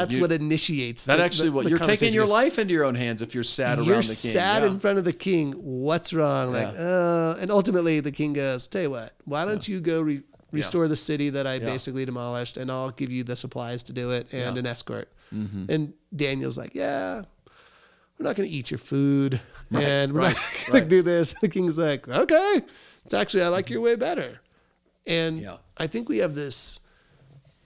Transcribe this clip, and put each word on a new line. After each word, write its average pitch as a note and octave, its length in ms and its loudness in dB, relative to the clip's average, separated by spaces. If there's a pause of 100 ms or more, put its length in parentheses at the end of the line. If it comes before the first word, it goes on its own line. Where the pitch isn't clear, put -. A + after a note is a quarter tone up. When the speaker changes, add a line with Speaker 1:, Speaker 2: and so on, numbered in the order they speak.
Speaker 1:
That's B2+ 140 0
Speaker 2:
you, C3 60 2
Speaker 1:
what E3+ 100 4
initiates D3+ 760 -2
Speaker 2:
that C3+ 120 4
Speaker 1:
the, E3+ 60 4
Speaker 2:
actually D#3+ 260 2
Speaker 1:
the, D3 40 0
Speaker 2:
what C3+ 100 2
Speaker 1:
the - 80 2
Speaker 2:
you're E3 80 4
taking G#3+ 340 2
your A3 140 4
Speaker 1:
conversation. - 20 2
Speaker 2:
life A#3 300 4
into G3 160 0
your D3+ 80 4
own C3 100 2
hands A#2+ 300 -2
if A2+ 100 -8
you're A#2+ 100 -2
sad B2 360 2
Speaker 1:
You're D#3+ 160 4
Speaker 2:
around A3+ 80 4
the - 60 4
king. A3 220 4
Speaker 1:
sad G3 300 2
Speaker 2:
Yeah. G#3+ 80 4
Speaker 1:
in G3 100 -2
front G3+ 200 2
of F3 60 -2
the F3+ 80 2
king. D#3+ 400 0
What's C#3+ 600 -2
wrong? C#3 380 2
Like, A#2+ 240 -2
Speaker 2:
Yeah. - 80 -8
Speaker 1:
uh, E3+ 560 2
and F#3+ 100 -4
ultimately F3+ 500 4
the C#3+ 120 -4
king D3 220 -2
goes, C3+ 340 -2
"Tell F#3+ 160 -4
you C#3+ 80 -2
what, A2+ 220 -10 (120)
why D3 200 -4
don't G#3 220 -4
Speaker 2:
Yeah. G#3 80 -4
Speaker 1:
you F#3 60 -4
go E3 200 2
re-, D3+ 140 0
Speaker 2:
Yeah. C#3 60 -8 (300)
Speaker 1:
restore E3 360 0
the D3+ 80 0
city C#3+ 360 -2
that C3+ 160 -2
I C3 80 -2
Speaker 2:
Yeah. B2 100 -6
Speaker 1:
basically C3 400 -4
demolished, A#2+ 520 -6
and B2+ 140 -8
I'll C3 200 -6
give B2 200 -6
you B2+ 120 -4
the B2 120 -6
supplies B2 480 -8
to - 100 -16
do B2 180 -4
it A#2+ 220 -2
and B2 220 -6
Speaker 2:
Yeah. B2 40 -4
Speaker 1:
an B2 80 -4
escort." A#2 440 -8 (220)
Speaker 2:
Mm-hmm. G2+ 360 -6
Speaker 1:
And D3+ 240 -2 (220)
Daniel's C3+ 440 -2
like, - 160 -12
"Yeah, - 480 -4 (960)
we're D#4 60 -6
not C4 100 -2
gonna G3 140 -2
eat C#3+ 200 -8
your D3 80 -4
food, C#3 640 2 (300)
Speaker 2:
Right, D3 120 2
Speaker 1:
and C#3 300 2
we're D3 60 2
Speaker 2:
right, B2+ 160 4
Speaker 1:
not - 180 -4
<laughs> - 140 -8
gonna E3+ 140 8
Speaker 2:
right. D#3+ 80 -2
Speaker 1:
do F#3 120 8
this." E3+ 400 2
The F3 80 4
king's E3+ 300 0
like, D3+ 280 0
"Okay, E4 540 4 (440)
it's - 80 -6
actually, G3+ 300 2
I F3 60 2
like F#3 200 -2
your A3+ 120 -4
way A#3 140 2
better." A3+ 440 -4 (680)
And E3 360 0
Speaker 2:
Yeah. F#2 160 -12 (180)
Speaker 1:
I D#3+ 120 -4
think A3+ 200 -6
we A3+ 120 0
have E3 160 0
this, - 440 -6 (880)